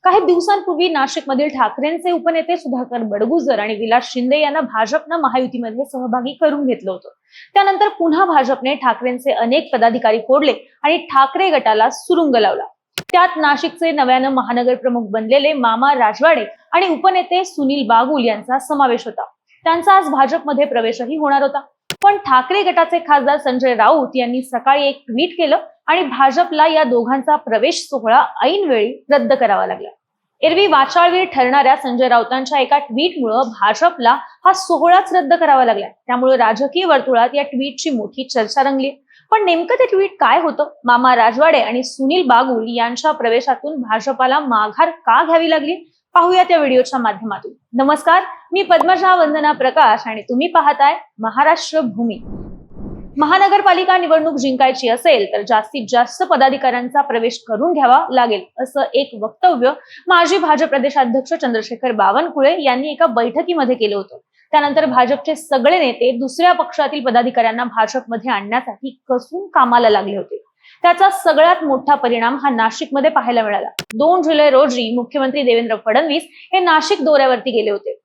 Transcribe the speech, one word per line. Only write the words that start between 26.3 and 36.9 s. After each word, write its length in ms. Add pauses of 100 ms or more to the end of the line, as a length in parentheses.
या 180
दोघांचा 520
प्रवेश 540
सोहळा 320 (220)
ऐनवेळी 680
रद्द 220
करावा 340
लागला. 220 (520)
एरवी 260
वाचाळवीर 580
ठरणाऱ्या 520
संजय 320
राऊतांच्या 500
एका 200
ट्विटमुळं 640 (180)
भाजपला 580 (260)
हा 80
सोहळाच 640
रद्द 200
करावा 300
लागला. 240
त्यामुळे 480
राजकीय 480
वर्तुळात 500